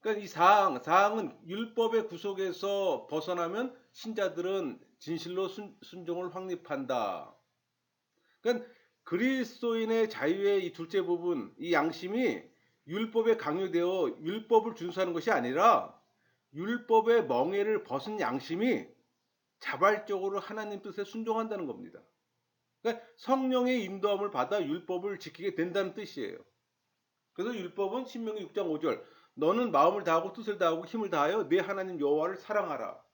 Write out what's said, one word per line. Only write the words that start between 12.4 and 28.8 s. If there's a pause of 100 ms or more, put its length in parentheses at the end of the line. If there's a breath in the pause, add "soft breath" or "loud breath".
율법에
강요되어
율법을
준수하는
것이
아니라 (540)
율법의
멍에를
벗은
양심이 (720)
자발적으로
하나님
뜻에
순종한다는
겁니다. (800)
그러니까 (120)
성령의
인도함을
받아
율법을
지키게
된다는
뜻이에요. (920)
그래서
율법은
신명기
육
장
오
절, (320 loud breath)